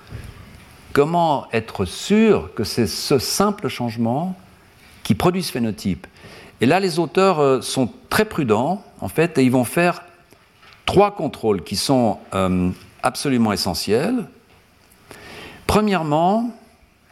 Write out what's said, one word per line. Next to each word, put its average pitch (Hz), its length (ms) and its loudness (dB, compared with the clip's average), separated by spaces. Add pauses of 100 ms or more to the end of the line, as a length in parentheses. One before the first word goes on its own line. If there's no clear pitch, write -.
(920)
comment 151 600 2
être 110 320 -4
sûr 190 720 2
que 120 80 -4
c'est 110 240 -2
ce - 320 0
simple 202 480 -2
changement 120 680 -4 (680)
qui - 120 2
produit 180 280 0
ce - 80 -8
phénotype ? 107 540 -4 (540)
Et 110 60 2
là, 160 140 4
les 180 180 -2
auteurs, 175 420 2
euh, 135 220 4
sont 127 300 -2 (180)
très 214 160 2
prudents, 147 580 0 (160)
en - 80 -8
fait, 165 300 -2
et 135 60 6
ils 127 80 4
vont 127 120 2
faire 175 400 -2 (840)
trois 202 280 4
contrôles 110 480 -2
qui - 120 -8
sont, 120 420 2 (160)
euh, 92 380 0 (320)
absolument 120 500 0
essentiels. 123 720 -2 (1400)
Premièrement, 190 840 2 (640)